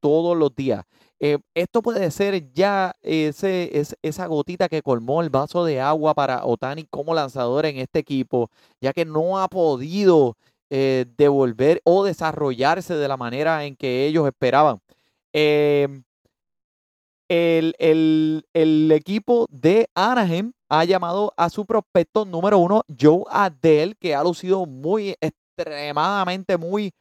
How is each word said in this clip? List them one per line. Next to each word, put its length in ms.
todos 340
los 180
días. 300
Eh, 160
esto 280
puede 300
ser 400
ya 500
ese, 680
es-, 220
esa 240
gotita 420
que 140
colmó 400
el 80
vaso 340
de 160
agua 340
para 320
Ohtani 440
como 240
lanzador 520
en 120
este 220
equipo, 500
ya 100
que 140
no 340
ha 80
podido, 880
eh, 360
devolver 680
o 200
desarrollarse 920
de 120
la 100
manera 480
en 120
que 280
ellos 220
esperaban. 520
Em, 680
el, 500
el, 720
el 380
equipo 580
de 460
Anaheim 560
ha 180
llamado 520
a 120
su 160
prospecto 600
número 340
uno, 240
Joe 320
Adell, 680
que 180
ha 80
lucido 420
muy, 540
extremadamente 1400
muy 440